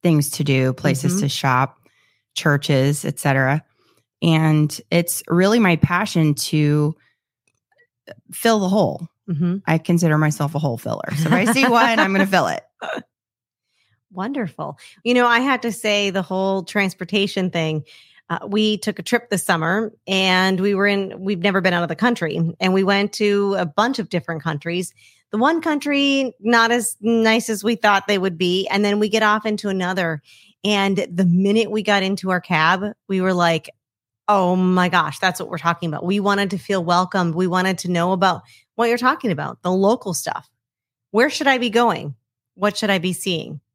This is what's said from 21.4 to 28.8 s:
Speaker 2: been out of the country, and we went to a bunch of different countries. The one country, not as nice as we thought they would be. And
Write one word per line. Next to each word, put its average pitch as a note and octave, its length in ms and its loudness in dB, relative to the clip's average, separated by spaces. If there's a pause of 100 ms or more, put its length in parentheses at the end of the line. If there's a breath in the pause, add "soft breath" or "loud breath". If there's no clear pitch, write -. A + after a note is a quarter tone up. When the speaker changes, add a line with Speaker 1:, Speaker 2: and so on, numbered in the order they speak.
Speaker 2:
been F3 120 2
out F3 100 0
of D#3+ 60 -4
the D#3+ 60 -6
country, G#3+ 440 -2 (200)
and F#3 140 2
we F#3+ 100 2
went G3+ 300 0
to G3+ 440 0
a F3+ 80 -2
bunch A3 340 -2
of F#3+ 100 -8
different E3 340 -6
countries. E3+ 500 -4 (380 soft breath)
The G#3 60 -4
one D4+ 240 2
country, C#4 800 -2
not A3+ 320 2
as A#3+ 300 -2
nice A3+ 480 2
as G3+ 140 -4
we A3+ 120 0
thought G#3 320 2
they G3+ 120 2
would F3+ 180 -2
be. F#3 300 0
And G3+ 180 0